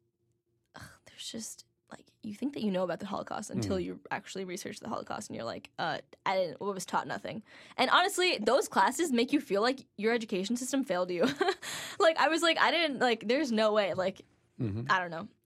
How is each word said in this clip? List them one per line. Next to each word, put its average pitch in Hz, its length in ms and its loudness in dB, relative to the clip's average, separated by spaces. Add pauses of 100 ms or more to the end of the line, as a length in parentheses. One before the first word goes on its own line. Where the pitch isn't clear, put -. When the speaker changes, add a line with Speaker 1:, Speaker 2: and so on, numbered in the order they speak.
(760)
Speaker 1:
ugh, - 60 -16 (240)
there's - 240 -14
just, - 340 -12 (260)
like, - 160 -20 (160)
you 214 120 -8
think 285 200 -6
that 285 80 -6
you 208 80 0
know 185 140 2
about 175 160 -4
the 208 60 -8
Holocaust - 440 -8
until - 260 -2
Speaker 2:
Hmm. - 60 -2
Speaker 1:
you - 180 -8 (100)
actually 190 360 -8
research - 340 -10
the - 80 -12
Holocaust. - 400 -8
And 110 80 -10
you're 113 80 -8
like, 110 240 -10 (100)
"Uh, 160 200 -4 (260)
I 190 120 0
didn't, 180 240 -2
I 185 40 -8
was 190 220 -6
taught - 200 -2
nothing." 151 360 -8 (340)
And 247 140 2
honestly, 359 480 4
those 226 300 4
classes 240 440 2
make 233 200 2
you 285 80 4
feel 196 200 0
like 254 240 0 (140)
your 220 160 2
education 220 420 -2
system 262 280 -2
failed 180 260 0
you. 175 220 2
<laughs> - 20 -6 (680)
Like, 330 180 6
I 277 100 6
was 320 140 2
like, 330 160 4
"I - 140 6
didn't, 311 260 0
like, 226 300 2
there's 262 240 2
no 214 200 4
way." 202 220 2
Like, 185 280 -2 (380)
Speaker 2:
Mm-hmm. 110 280 -2
Speaker 1:
I 196 120 4
don't 175 100 -4
know. 170 160 -8 (200)